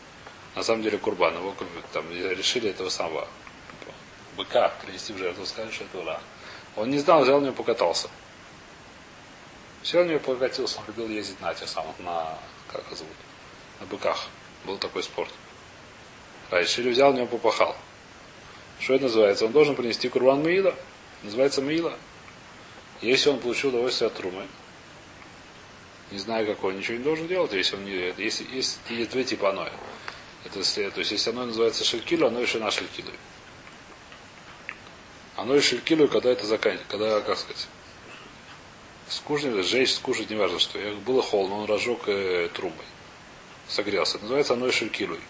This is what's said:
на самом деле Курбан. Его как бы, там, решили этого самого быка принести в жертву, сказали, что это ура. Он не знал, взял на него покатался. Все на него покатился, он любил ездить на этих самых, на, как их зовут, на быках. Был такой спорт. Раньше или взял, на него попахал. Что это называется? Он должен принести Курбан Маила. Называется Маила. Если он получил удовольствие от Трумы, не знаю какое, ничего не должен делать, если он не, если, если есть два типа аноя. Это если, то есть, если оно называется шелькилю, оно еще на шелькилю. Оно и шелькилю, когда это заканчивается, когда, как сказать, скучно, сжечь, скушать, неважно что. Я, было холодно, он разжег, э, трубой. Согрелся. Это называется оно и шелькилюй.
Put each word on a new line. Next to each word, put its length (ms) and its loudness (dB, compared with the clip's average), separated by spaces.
на 80 -4
самом 180 0
деле 160 0
Курбан. 380 2
Его 180 -6
как 160 -10
бы, 120 -12
там, 180 -6
решили 580 -2
этого 200 -6
самого 380 -4
быка 380 2
принести 300 -10
в 40 -8
жертву, 280 -4
сказали, 260 -8
что 140 -8
это 140 -10
ура. 200 -6
Он 140 0
не 100 2
знал, 240 8
взял 160 8
на 60 2
него 100 -2
покатался. 540 0
Все 160 6
на 60 2
него 100 2
покатился, 600 -2
он 80 -12
любил 200 -6
ездить 320 -6
на 140 -2
этих 160 -8
самых, 300 -6
на, 380 -4
как 120 -8
их 60 -10
зовут, 180 -14
на 60 -14
быках. 420 -4
Был 120 -6
такой 240 -4
спорт. 300 -4
Раньше 320 2
или 80 2
взял, 240 8
на 60 2
него 80 0
попахал. 460 2
Что 140 2
это 100 4
называется? 400 6
Он 80 0
должен 240 8
принести 320 -2
Курбан 340 6
Маила. 320 4
Называется 380 2
Маила. 360 0
Если 280 4
он 100 2
получил 300 0
удовольствие 380 2
от 80 -2
Трумы, 300 -6
не 80 -10
знаю 280 -2
какое, 280 0
ничего 220 -4
не 80 -6
должен 240 0
делать, 240 2
если 240 0
он 80 -8
не, 320 -4
если, 360 -4
если 400 -4
есть 180 -2
два 120 0
типа 280 0
аноя. 200 -6
Это 160 -10
если, 300 0
то 100 -8
есть, 120 -2
если 180 0
оно 160 -4
называется 400 2
шелькилю, 420 2
оно 140 0
еще 180 0
на 120 0
шелькилю. 400 -6
Оно 180 2
и 60 10
шелькилю, 480 4
когда 200 4
это 160 2
заканчивается, 440 0
когда, 320 2
как 160 -2
сказать, 300 -8
скучно, 540 -2
сжечь, 300 4
скушать, 360 -2
неважно 300 0
что. 200 0
Я, 140 -4
было 280 2
холодно, 360 2
он 80 -4
разжег, 420 0
э, 460 0
трубой. 320 -6
Согрелся. 500 0
Это 60 -10
называется 300 2
оно 140 0
и 40 2
шелькилюй. 480 -2